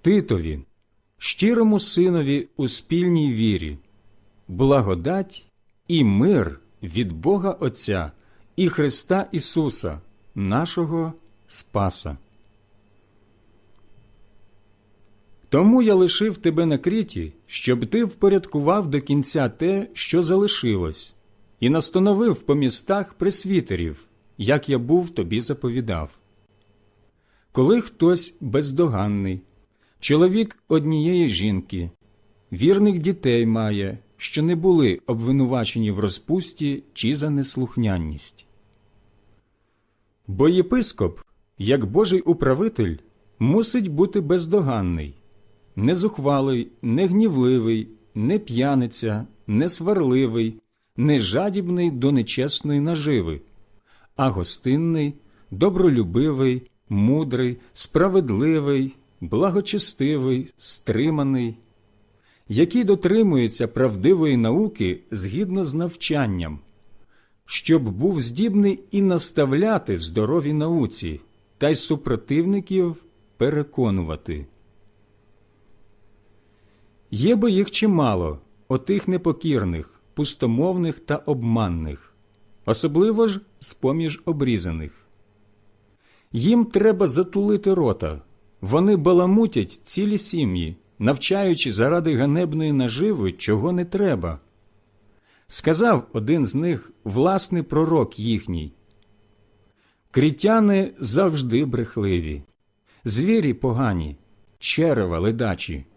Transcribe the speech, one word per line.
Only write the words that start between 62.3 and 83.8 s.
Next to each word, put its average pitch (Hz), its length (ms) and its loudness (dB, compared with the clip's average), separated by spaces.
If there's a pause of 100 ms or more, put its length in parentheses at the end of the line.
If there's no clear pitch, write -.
який 175 360 2
дотримується 185 840 2
правдивої 131 680 2
науки 117 760 0
згідно 160 540 -4
з 135 80 -6
навчанням, 120 840 -4 (840)
щоб 151 440 0
був 143 320 -2
здібний 190 580 0 (120)
і 202 100 0
наставляти 165 920 0
в 82 60 -6
здоровій 117 520 -2
науці, 147 680 -2 (360)
та 143 120 2
й 151 60 2
супротивників 170 1200 -2 (420)
переконувати. 95 1080 -2 (2750)
Є 156 240 2
бо 220 140 2
їх 196 220 2
чимало, 110 680 0 (280)
отих 185 400 -2
непокірних, 147 840 -2 (200)
пустомовних 151 840 -2
та - 160 -4
обманних, 110 1000 -4 (520)
особливо 208 640 2
ж 196 140 -4 (180)
з-поміж 151 680 -4